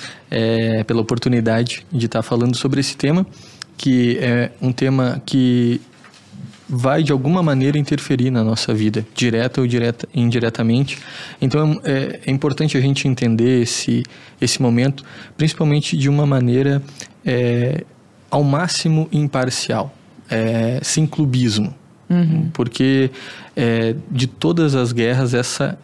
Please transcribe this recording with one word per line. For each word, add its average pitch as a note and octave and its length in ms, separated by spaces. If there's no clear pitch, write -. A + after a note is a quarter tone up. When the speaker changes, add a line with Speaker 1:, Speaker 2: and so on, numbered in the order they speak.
Speaker 1:
é, A2+ 540
pela A2+ 160
oportunidade A#2+ 920
de A#2 160
estar A2+ 160
falando A#2+ 340
sobre C#3 220
esse C3+ 180
tema, E3+ 300
que B2 440
é A#2+ 320
um B2+ 80
tema C3 560
que B2 540
vai, C3 340
de D3 80
alguma D3 320
maneira, C#3+ 340
interferir C#3 540
na A#2 140
nossa A2 280
vida, G#2+ 400
direta B2 480
ou B2+ 60
direta, A#2 480
indiretamente. A#2+ 840
Então, D3+ 420
é, C3+ 420
é C3 60
importante C#3+ 480
a - 20
gente C#3 280
entender A#2+ 540
esse, A#2 420
esse C3 220
momento, B2+ 420
principalmente D3+ 600
de C#3 120
uma C#3+ 160
maneira, C3+ 560
é, B2 560
ao C#3+ 120
máximo D#3 680
imparcial, C3 840
é, A2+ 540
sem D#3 240
clubismo. B2+ 640
Speaker 2:
Uhum. E3 420
Speaker 1:
Porque, C3 580
é, A#2 380
de C3 160
todas D#3+ 480
as B2 160
guerras, A#2+ 440
essa, - 500